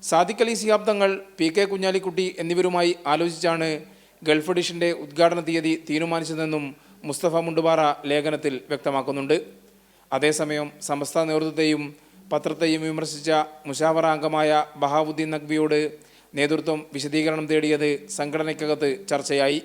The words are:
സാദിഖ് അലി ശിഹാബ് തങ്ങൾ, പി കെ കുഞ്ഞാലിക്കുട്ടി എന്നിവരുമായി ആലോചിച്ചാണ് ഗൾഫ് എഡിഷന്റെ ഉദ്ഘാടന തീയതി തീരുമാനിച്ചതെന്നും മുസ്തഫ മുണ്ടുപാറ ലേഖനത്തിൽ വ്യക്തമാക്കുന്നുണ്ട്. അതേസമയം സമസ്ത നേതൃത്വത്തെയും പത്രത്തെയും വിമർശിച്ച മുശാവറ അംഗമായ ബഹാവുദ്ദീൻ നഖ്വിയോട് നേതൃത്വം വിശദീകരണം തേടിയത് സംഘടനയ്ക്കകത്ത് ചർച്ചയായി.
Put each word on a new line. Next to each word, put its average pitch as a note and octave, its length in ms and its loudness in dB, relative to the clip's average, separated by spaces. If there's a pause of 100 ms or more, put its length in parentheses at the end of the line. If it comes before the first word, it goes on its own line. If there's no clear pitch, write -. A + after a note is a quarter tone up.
സാദിഖ് F3+ 360 2
അലി A3+ 160 -2
ശിഹാബ് G#3 280 2
തങ്ങൾ, G3+ 220 2 (280)
പി D#3+ 160 2
കെ G3 160 4
കുഞ്ഞാലിക്കുട്ടി F#3+ 560 -2 (160)
എന്നിവരുമായി F3 500 2 (200)
ആലോചിച്ചാണ് E3 560 0 (600)
ഗൾഫ് D#3 260 4
എഡിഷന്റെ E3+ 360 0 (140)
ഉദ്ഘാടന E3+ 440 2
തീയതി E3 240 0 (160)
തീരുമാനിച്ചതെന്നും D#3 760 -2 (440)
മുസ്തഫ D#3 260 0 (120)
മുണ്ടുപാറ E3 340 2 (320)
ലേഖനത്തിൽ D3 420 0 (160)
വ്യക്തമാക്കുന്നുണ്ട്. C#3 680 0 (800)
അതേസമയം D3+ 520 0 (200)
സമസ്ത D3 420 -2
നേതൃത്വത്തെയും D#3 520 0 (500)
പത്രത്തെയും D#3 560 0
വിമർശിച്ച D#3 420 -6 (380)
മുശാവറ D#3+ 460 2
അംഗമായ D3+ 500 2 (180)
ബഹാവുദ്ദീൻ D#3 540 0
നഖ്വിയോട് D3+ 440 0 (600)
നേതൃത്വം D3+ 400 0 (160)
വിശദീകരണം D#3 560 0
തേടിയത് D3+ 380 2 (280)
സംഘടനയ്ക്കകത്ത് D3+ 720 -2 (200)
ചർച്ചയായി. C#3 540 0